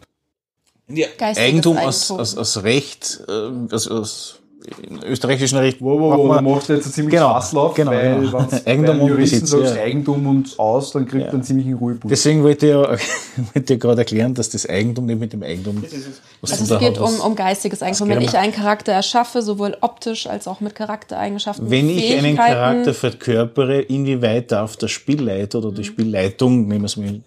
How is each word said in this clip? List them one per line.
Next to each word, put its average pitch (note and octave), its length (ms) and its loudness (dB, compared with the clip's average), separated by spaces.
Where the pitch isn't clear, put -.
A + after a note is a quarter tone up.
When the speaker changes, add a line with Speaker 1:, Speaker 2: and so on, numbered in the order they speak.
Speaker 1:
Ja, D#3 160 -2
Speaker 2:
Geistiges G#3 320 0
Speaker 1:
Eigentum D#3+ 280 4
als, C3+ 240 -2
Speaker 2:
Eigentum. F#3+ 80 -6
Speaker 1:
als, A2 180 -4
als A2 260 -4
Recht, - 640 -2
äh, A2+ 460 -6
als, A2 140 -2
als - 480 -8
im - 180 -16
österreichischen C3 560 0
Recht. C3 220 2
Speaker 3:
Wo, C3 180 -2
wo, D3+ 180 4
wo, C#3+ 100 4
Speaker 1:
Machen C#3 180 4
wir C3+ 40 4
Speaker 3:
du C#3 60 4
machst C#3 140 -4
jetzt D3 160 2
einen C3+ 80 -8
ziemlich D3+ 220 0
Speaker 1:
Genau, D#3 180 6
Speaker 3:
Fasslauf, C#3+ 420 0
Speaker 1:
genau, D3+ 160 2
Speaker 3:
weil B2+ 300 2
Speaker 1:
genau. B2+ 180 0
Speaker 3:
wenn's C3 140 0
Speaker 1:
<laughs> B2 140 -2
Eigentum C#3 180 4
Speaker 3:
beim C#3+ 40 2
Speaker 1:
und C#3 60 6
Speaker 3:
Juristen C#3 340 4
Speaker 1:
Besitz, D#3+ 100 -4
Speaker 3:
sagst, C3 240 4
Speaker 1:
ja. A2 80 -4
Speaker 3:
Eigentum C#3 440 0
und C3+ 320 0
aus, A#2 320 0
dann C3+ 140 -2
kriegt C3 160 -2
Speaker 1:
Ja. - 60 -6
Speaker 3:
man - 80 -4
einen C3 80 0
ziemlichen C3 320 0
Ruhepuls. A#2+ 340 -4
Speaker 1:
Deswegen D3 340 4
wollte D3 220 6
ich D3 60 8
ja, C#3+ 100 6
<laughs> - 720 -2
wollte C3+ 220 0
ich A#2 40 -4
gerade A#2+ 220 2
erklären, A2+ 320 0
dass A#2+ 160 -4
das - 180 -8
Eigentum A#2 380 -2
nicht A#2 140 -2
mit A2+ 120 -6
dem G#2 120 -8
Eigentum F#2+ 380 -6
Speaker 4:
Das D#3 120 -14
ist C3+ 140 -12
es. C3+ 140 -18
Speaker 1:
was - 100 -6
Speaker 2:
Also - 140 -2
Speaker 1:
zu G#2+ 80 2
Speaker 2:
es G#2 60 2
Speaker 1:
tun A2+ 80 4
Speaker 2:
geht G#2+ 100 0
Speaker 1:
hat, - 60 -2
was A3+ 160 0
Speaker 2:
um, - 80 -4
um A3 80 0
geistiges F#3+ 480 -2
Eigentum. G3 260 -2
Wenn G#3 100 2
Speaker 1:
Genau. B2 120 0
Speaker 2:
ich A#3 60 2
einen G3+ 140 2
Charakter G#3 400 -2
erschaffe, A#3+ 520 0
sowohl G3+ 380 -4
optisch A3+ 460 -6
als G3+ 200 -8
auch F#3 120 -10
mit G#3 160 -6
Charaktereigenschaften, G3+ 920 -6
Speaker 1:
Wenn C3+ 200 4
ich G3+ 220 0
einen C4+ 100 2
Speaker 2:
Fähigkeiten F#3 320 4
Speaker 1:
Charakter C#3 420 2
verkörpere, B2 840 0
inwieweit B2+ 720 -2
darf G#2+ 260 -2
der A2+ 120 -4
Spielleiter A2+ 720 -4
oder G#2+ 120 -4
die G2+ 100 -8
Speaker 2:
Mhm. G#2 40 -8
Speaker 1:
Spielleitung, G#2+ 800 0
nehmen G#2 140 0
wir G#2 60 -2
es - 100 -6
mal G2+ 300 -6